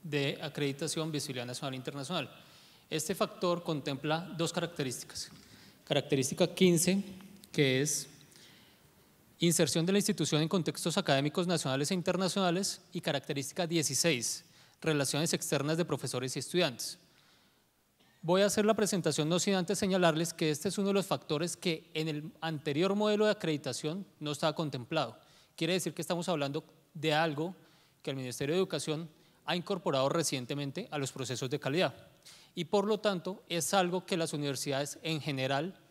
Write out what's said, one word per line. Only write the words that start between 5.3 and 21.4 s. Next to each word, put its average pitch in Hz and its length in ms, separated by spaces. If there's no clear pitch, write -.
Característica 143 640
quince, 180 580
que 135 300
es - 260
inserción 165 440
de 185 80
la 202 60
institución 165 420
en 160 80
contextos 160 480
académicos 147 500
nacionales 143 440
e 196 40
internacionales, 185 840
y 175 80
característica 143 640
dieciséis, 156 800
relaciones 151 540
externas 151 420
de 175 80
profesores 131 520
y - 20
estudiantes. 143 600
Voy 175 180
a 202 60
hacer 202 180
la 214 80
presentación 165 560
no 175 100
sin 196 180
antes 185 220
señalarles 170 540
que 156 180
este 151 200
es - 80
uno 196 100
de 196 60
los 190 120
factores 160 480